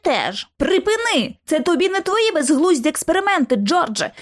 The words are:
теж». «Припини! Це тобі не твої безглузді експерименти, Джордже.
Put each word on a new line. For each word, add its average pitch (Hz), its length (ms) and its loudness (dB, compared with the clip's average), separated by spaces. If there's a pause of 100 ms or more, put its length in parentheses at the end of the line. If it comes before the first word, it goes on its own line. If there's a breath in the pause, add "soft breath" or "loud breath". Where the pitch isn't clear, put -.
теж». 202 460 -2 (100)
«Припини! 381 840 0
Це 311 160 0
тобі 349 280 2
не 381 120 -2
твої 440 320 0
безглузді 302 560 2
експерименти, 339 680 0
Джордже. 208 540 -2 (120 loud breath)